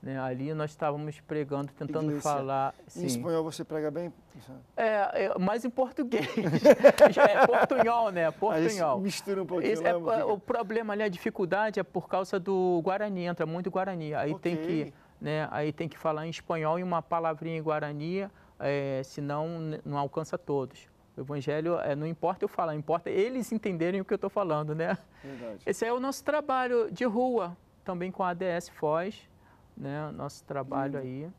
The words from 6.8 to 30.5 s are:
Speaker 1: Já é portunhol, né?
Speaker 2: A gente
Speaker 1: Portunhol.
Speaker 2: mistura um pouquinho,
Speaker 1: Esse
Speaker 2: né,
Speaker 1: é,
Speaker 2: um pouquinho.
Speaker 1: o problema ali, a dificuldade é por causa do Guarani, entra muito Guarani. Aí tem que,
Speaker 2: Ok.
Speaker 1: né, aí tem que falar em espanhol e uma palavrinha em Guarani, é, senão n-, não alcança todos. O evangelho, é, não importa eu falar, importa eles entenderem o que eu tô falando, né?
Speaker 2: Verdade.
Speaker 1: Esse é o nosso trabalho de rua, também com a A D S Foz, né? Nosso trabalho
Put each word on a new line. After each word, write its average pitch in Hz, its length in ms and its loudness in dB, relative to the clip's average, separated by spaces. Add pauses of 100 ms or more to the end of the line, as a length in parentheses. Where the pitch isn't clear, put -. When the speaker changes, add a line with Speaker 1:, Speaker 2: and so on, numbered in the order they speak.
Speaker 1:
Já 277 140 6
é 294 220 8
portunhol, 233 640 4
né? 170 160 2
Speaker 2:
A 156 40 4
gente - 80 -12
Speaker 1:
Portunhol. 170 640 2
Speaker 2:
mistura 196 420 -2
um 175 40 -6
pouquinho, 170 260 0
Speaker 1:
Esse - 100 -2
Speaker 2:
né, 175 80 4
Speaker 1:
é, 175 60 2
Speaker 2:
um 170 60 -2
pouquinho. 208 300 2
Speaker 1:
o 202 60 0
problema 220 540 -2
ali, 208 100 0
a 214 60 2
dificuldade 202 720 -2
é - 20 0
por - 260 -6
causa 190 300 0
do 185 460 2
Guarani, 190 400 -2
entra 175 220 -2
muito 175 240 -4
Guarani. 180 440 -4
Aí 147 220 0
tem 170 200 -2
que, 156 60 -4
Speaker 2:
Ok. 160 320 -2 (260)
Speaker 1:
né, 151 300 -2
aí 151 220 -2
tem 165 160 -6
que - 100 -14
falar 156 280 -2
em 165 40 -6
espanhol 160 480 -2
e 180 60 -4
uma 175 180 0
palavrinha 165 560 -2
em 160 40 -6
Guarani, 151 680 -2 (320)
é, 139 440 -2
senão 151 560 -6
n-, 156 240 -6
não 143 140 -4
alcança 147 400 -4
todos. 135 500 -4 (280)
O - 40 -12
evangelho, 147 580 -2
é, 143 160 -2
não 151 120 -4
importa 170 380 -2
eu 208 40 0
falar, 165 260 -2
importa - 360 -2
eles 233 420 0
entenderem 190 480 -2
o 190 40 -4
que 208 100 -2
eu 190 40 -2
tô 196 120 -2
falando, 151 440 0
né? 170 220 -2 (260)
Speaker 2:
Verdade. 117 440 -12
Speaker 1:
Esse 196 180 0
é 226 80 0
o 247 80 0
nosso 269 240 -4
trabalho 262 680 0
de 190 140 -4
rua, 233 520 0 (280)
também 185 260 -4
com 190 120 -4
a 180 80 2
A 175 40 -2
D 180 120 -4
S 175 240 -2
Foz, 165 580 -2 (480)
né? 147 360 -8
Nosso 143 320 -10
trabalho 139 560 -4